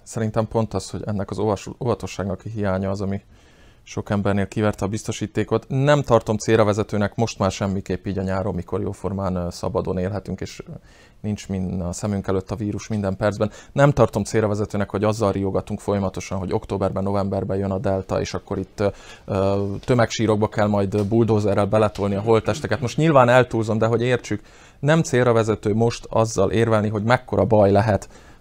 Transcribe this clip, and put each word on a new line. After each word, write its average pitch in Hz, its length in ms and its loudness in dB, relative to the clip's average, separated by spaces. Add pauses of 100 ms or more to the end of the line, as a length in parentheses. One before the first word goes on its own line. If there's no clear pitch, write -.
szerintem 110 440 -2
pont 113 260 -2
az, 95 160 -4
hogy 95 160 -8
ennek 101 240 -4
az 98 100 -8
óvas-, 104 300 -2 (100)
óvatosságnak 98 640 -4
a 107 100 -10
hiánya 98 340 -2
az, 101 120 -4
ami 98 200 -4 (640)
sok - 260 -10
embernél 101 380 0
kiverte 107 380 0
a - 20 0
biztosítékot. 110 800 -2
Nem 139 340 2
tartom 113 360 4
célra 110 260 4
vezetőnek 104 520 0
most - 240 -2
már 95 120 2
semmiképp 95 540 -4
így 98 120 -4
a 95 40 -2
nyáron, 95 340 -2
mikor - 260 -4
jóformán, 95 540 -4
ö, 87 140 -4
szabadon 92 480 -4
élhetünk, 95 440 -6
és, - 260 -12
ö, 170 40 -16 (500)
nincs 104 280 -6
min-, 92 320 -4
a 87 100 -6
szemünk 101 360 -4
előtt 95 240 -2
a 104 40 -4
vírus 104 320 -6
minden 98 280 -2
percben. 104 360 -2 (200)
Nem 143 200 4
tartom 113 320 2
célra 110 240 0
vezetőnek, 101 420 -2
hogy 101 140 -2
azzal 107 280 2
riogatunk 98 480 -2
folyamatosan, 98 580 -4
hogy 92 160 -4
októberben, 98 500 -2
novemberben 98 540 -2
jön 98 140 -2
a 95 60 -2
delta, 95 440 -2
és 98 120 -6
akkor 95 240 -6
itt, - 220 -8
ö, 104 80 2 (380)
ö, 98 380 0 (220)
tömegsírokba 107 640 2
kell 104 180 0
majd, 101 260 0
ö, 104 100 2
buldózerrel 107 640 2
beletolni 101 500 0
a 98 60 -2
holttesteket. 107 600 2
Most 120 160 -4
nyilván 143 320 6
eltúlzom, 113 480 2
de 110 80 2
hogy 113 160 2
értsük, 120 400 -2 (380)
nem 156 240 4
célra 123 300 4
vezető 107 400 2
most 117 360 0
azzal 107 420 2
érvelni, 110 380 2
hogy 107 140 -4
mekkora 110 420 2
baj 104 260 6
lehet, 101 380 2 (320)